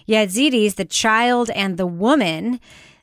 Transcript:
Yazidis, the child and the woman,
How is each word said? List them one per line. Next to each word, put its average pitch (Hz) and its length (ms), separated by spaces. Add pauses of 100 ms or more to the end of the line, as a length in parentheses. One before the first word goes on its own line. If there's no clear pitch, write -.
Yazidis, 214 680
the 190 80
child 233 640
and 190 260
the 185 100
woman, 196 720 (420)